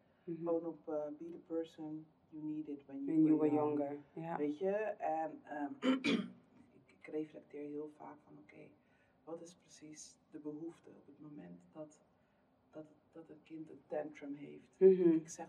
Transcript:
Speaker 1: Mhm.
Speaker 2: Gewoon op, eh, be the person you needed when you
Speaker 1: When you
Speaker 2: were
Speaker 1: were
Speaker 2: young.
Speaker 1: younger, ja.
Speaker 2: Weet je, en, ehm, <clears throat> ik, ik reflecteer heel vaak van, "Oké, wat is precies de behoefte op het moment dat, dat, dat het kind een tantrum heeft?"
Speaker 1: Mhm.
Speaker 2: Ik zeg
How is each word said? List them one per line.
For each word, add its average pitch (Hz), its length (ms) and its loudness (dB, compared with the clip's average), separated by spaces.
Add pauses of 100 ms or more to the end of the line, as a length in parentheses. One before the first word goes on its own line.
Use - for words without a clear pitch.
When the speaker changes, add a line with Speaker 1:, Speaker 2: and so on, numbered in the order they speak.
(240)
Speaker 1:
Mhm. 165 120 -6 (100)
Speaker 2:
Gewoon 165 200 0
op, 156 120 -8 (100)
eh, 156 60 -4 (240)
be 170 120 -12
the - 240 -10
person 156 520 -6 (220)
you 151 160 -12
needed 151 420 -6
when 139 180 -8
you - 20 -2
Speaker 1:
When 160 180 6
you 151 140 8
Speaker 2:
were 151 120 4
Speaker 1:
were 151 40 2
Speaker 2:
young. 151 240 2
Speaker 1:
younger, 143 180 -2 (160)
ja. 165 240 -6
Speaker 2:
Weet 147 220 0
je, 190 120 2 (280)
en, 160 460 -2
ehm, 143 360 -6
<clears throat> 262 180 4 (800)
ik, - 80 -20
ik - 260 -20
reflecteer 151 560 -8
heel 147 300 -8
vaak 147 260 -16
van, 156 80 -20 (100)
"Oké, - 200 -20 (600)
wat 165 180 -10
is 170 120 -18
precies - 600 -18 (140)
de 156 80 -12
behoefte 151 520 -10
op - 160 -20
het - 140 -20
moment 175 400 -16 (120)
dat, 151 280 -14 (720)
dat, 156 140 -14 (280)
dat 165 160 -18
het 151 160 -20
kind 160 260 -12
een - 160 -18
tantrum 147 480 -4
heeft?" - 440 -14
Speaker 1:
Mhm. 185 360 10
Speaker 2:
Ik 160 140 2
zeg - 200 -10